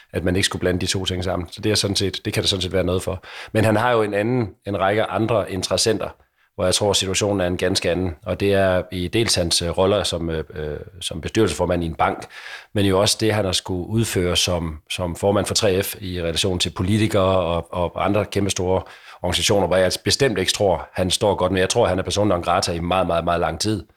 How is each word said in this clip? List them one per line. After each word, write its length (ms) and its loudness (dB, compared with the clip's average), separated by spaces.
at 100 -2
man 120 2
ikke 100 2
skulle 140 -4
blande 220 2
de 40 -2
to 200 -2
ting 180 -4
sammen. 280 -4
Så 100 -14
det 100 0
er 40 2
sådan 200 0
set, 300 -2
det 80 -2
kan 100 0
der 40 0
sådan 140 0
set 120 -4
være 100 2
noget 180 0
for. 220 -6
Men 140 2
han 100 4
har 160 2
jo 100 4
en 120 -2
anden, 360 0
en 120 -4
række 240 2
andre 480 0
interessenter, 560 0
hvor 100 -2
jeg 100 2
tror, 180 2
situationen 480 0
er 60 2
en 100 0
ganske 340 0
anden. 240 -2
Og 140 -4
det 140 2
er 280 4
i 160 -4
dels 280 2
hans, 260 0
øh, 80 -2
roller 340 2
som, 260 -4
øh, 140 -4
øh, 240 -8
som 200 -8
bestyrelsesformand 640 0
i 20 -2
en 100 -4
bank, 300 -2
men 120 2
jo 140 4
også 200 2
det, 140 2
han 120 0
har 60 0
skulle 380 -4
udføre 460 0
som, 440 -2
som 260 -4
formand 300 2
for 80 -4
tre 300 2
F 180 -8
i 200 -6
relation 380 0
til 100 -2
politikere 680 2
og, 360 -2
og 320 -2
andre 200 2
kæmpestore 560 0
organisationer, 440 2
hvor 80 2
jeg 160 4
bestemt 340 2
ikke 140 0
tror, 420 0
han 180 0
står 240 2
godt, 160 0
men 80 2
jeg 100 2
tror, 160 4
han 140 0
er 40 -4
persona 320 2
non 80 -2
grata 280 0
i 80 -4
meget, 280 0
meget, 160 0
meget 160 0
lang 200 -2
tid, 240 -2